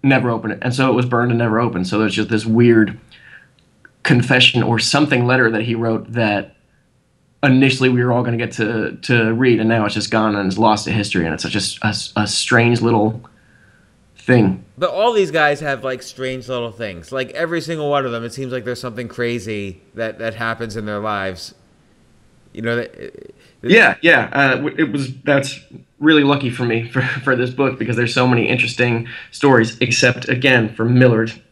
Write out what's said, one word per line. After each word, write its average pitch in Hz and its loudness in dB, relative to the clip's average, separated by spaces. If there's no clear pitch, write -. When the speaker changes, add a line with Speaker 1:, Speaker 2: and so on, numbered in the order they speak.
Speaker 1:
Never 127 4
open 113 -4
it." - -8
And 127 -2
so 131 2
it 120 4
was 123 2
burned 123 0
and 117 2
never 113 2
opened. 92 -2
So 104 -2
there's 104 0
just 107 -2
this 110 -2
weird 113 6
confession 123 0
or 113 0
something 143 0
letter 123 2
that 110 -4
he 117 -2
wrote 113 -4
that 107 -2
initially 131 4
we 123 2
were 123 0
all 120 2
gonna 117 -2
get 117 -6
to, 110 -4
to 113 2
read, 120 2
and 110 0
now 113 2
it's 104 -2
just 104 -4
gone 110 0
and 98 -2
it's 92 -4
lost 107 2
to - -4
history, 101 -2
and 80 -2
it's - -10
such 90 -6
a 104 0
s-, - -6
a 110 -2
s-, - -4
a 104 -2
strange 117 2
little 113 0
thing. 107 2
Speaker 2:
But 175 0
all 214 2
these 196 2
guys 147 2
have, 139 -6
like, 127 -6
strange 127 -10
little 120 -6
things. 98 -12
Like, 131 -6
every 165 -4
single 147 -6
one 143 0
of 120 -4
them, 117 -6
it 117 -10
seems 131 -8
like 123 -8
there's 120 -8
something 120 -10
crazy 107 -6
that, 113 -8
that 113 -6
happens 113 -6
in 110 -8
their 104 -6
lives. 98 -6
You 107 -12
know, 117 -2
that, 120 -6
that 117 -4
Speaker 1:
Yeah, 196 4
yeah. 147 2
Uh, 139 2
w-, 147 -6
it 156 0
was, 135 -6
that's 139 0
really 151 4
lucky 139 0
for 123 -6
me 117 -2
<laughs> - -16
for, 127 0
for 127 -2
this 123 -2
book 135 -2
because 113 -2
there's 120 -2
so 127 2
many 120 2
interesting 120 -2
stories, 120 4
except, 127 0
again, 123 2
for 113 -4
Millard 117 4